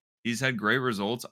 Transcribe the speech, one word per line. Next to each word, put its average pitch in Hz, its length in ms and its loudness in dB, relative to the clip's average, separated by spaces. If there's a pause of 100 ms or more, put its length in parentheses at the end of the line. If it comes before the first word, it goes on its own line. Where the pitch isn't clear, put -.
(240)
he's 117 180 -2
had 131 160 0
great 107 220 2
results. 113 520 -2